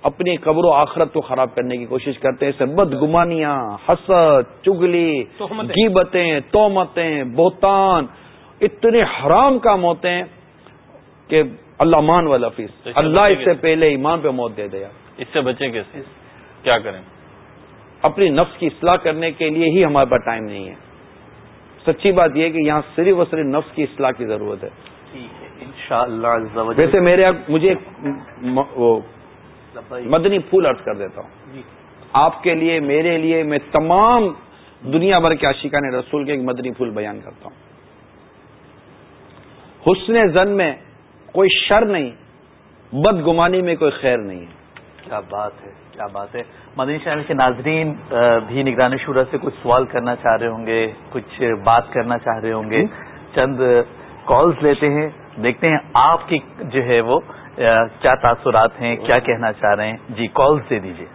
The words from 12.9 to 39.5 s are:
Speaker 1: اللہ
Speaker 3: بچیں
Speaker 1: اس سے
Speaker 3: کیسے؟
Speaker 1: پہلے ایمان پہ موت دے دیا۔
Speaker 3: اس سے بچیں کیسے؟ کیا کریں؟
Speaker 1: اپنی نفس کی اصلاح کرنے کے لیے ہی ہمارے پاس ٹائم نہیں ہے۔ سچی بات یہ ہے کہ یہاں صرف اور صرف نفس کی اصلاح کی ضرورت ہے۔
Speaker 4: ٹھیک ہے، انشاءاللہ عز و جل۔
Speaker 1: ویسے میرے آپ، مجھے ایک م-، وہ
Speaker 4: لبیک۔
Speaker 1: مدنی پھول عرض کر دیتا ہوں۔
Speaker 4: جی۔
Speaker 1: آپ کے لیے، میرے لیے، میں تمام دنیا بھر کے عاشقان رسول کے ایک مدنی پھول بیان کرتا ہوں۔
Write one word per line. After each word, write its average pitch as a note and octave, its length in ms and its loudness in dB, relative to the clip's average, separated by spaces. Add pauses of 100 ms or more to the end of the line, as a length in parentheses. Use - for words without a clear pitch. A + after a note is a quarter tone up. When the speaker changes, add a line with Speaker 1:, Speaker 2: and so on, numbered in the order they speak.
Speaker 1:
اللہ D#3 260 2
Speaker 3:
بچیں G3+ 120 6
Speaker 1:
اس D#3 60 0
سے B2+ 60 -4
Speaker 3:
کیسے؟ D#3 160 0
Speaker 1:
پہلے D#3+ 260 2
ایمان D3 320 0
پہ D3+ 100 -2
موت A#2+ 280 -6
دے G#2 100 -8
دیا۔ G2 200 -12 (300)
Speaker 3:
اس B2+ 160 -12
سے D#3 80 0
بچیں B2+ 280 -4
کیسے؟ A2+ 320 -10 (640)
کیا A#2+ 140 2
کریں؟ G2+ 240 -8 (1000)
Speaker 1:
اپنی E3+ 280 0
نفس D#3 300 -2
کی F3 60 -4
اصلاح E3+ 300 0
کرنے E3 360 -2
کے D#3 180 -4
لیے D#3+ 160 0
ہی E3+ 200 2
ہمارے C#3+ 200 2
پاس B2 200 2
ٹائم A2+ 180 -6
نہیں G2+ 260 -12
ہے۔ F#2 40 -18 (1120)
سچی E3 260 0
بات F3 240 4
یہ D#3 80 0
ہے E3 60 0
کہ D#3+ 80 -6
یہاں D3+ 240 0 (140)
صرف F3+ 220 4
اور F3 140 2
صرف D#3 140 -2
نفس C#3+ 300 -4
کی D3+ 80 -2
اصلاح C3+ 280 -2
کی B2+ 140 -8
ضرورت G#2 380 -6
ہے۔ - 60 -12 (420)
Speaker 4:
ٹھیک A#2+ 320 -20
ہے، - 220 -20
انشاءاللہ A#2 600 -4
عز A2 300 -2
و A2+ 160 -2
جل۔ C#3 60 -2
Speaker 1:
ویسے E3+ 200 4
میرے F3+ 260 4
آپ، F#3 100 2 (140)
مجھے D#3+ 200 2
ایک - 360 -6 (360)
م-، B2+ 180 -2 (160)
وہ A#2 240 2 (760)
Speaker 4:
لبیک۔ A#2+ 320 -14
Speaker 1:
مدنی E3 320 0
پھول F3+ 260 0
عرض C3 180 -2
کر A2 100 -6
دیتا G2 280 -10
ہوں۔ - 320 -20
Speaker 4:
جی۔ C3+ 80 -18 (520)
Speaker 1:
آپ D3+ 300 2
کے E3+ 120 0
لیے، E3 240 0
میرے D#3 380 0
لیے، D#3+ 260 0
میں D3+ 160 -2 (120)
تمام G3 600 4 (600)
دنیا F3 260 4
بھر E3 140 2
کے D3 120 -2
عاشقان C#3 500 -2
رسول C3+ 300 -4
کے C#3+ 60 -6
ایک C#3 100 -4
مدنی B2+ 300 -6
پھول A#2+ 180 -6
بیان G#2 320 -8
کرتا - 280 -20
ہوں۔ - 140 -20 (2250)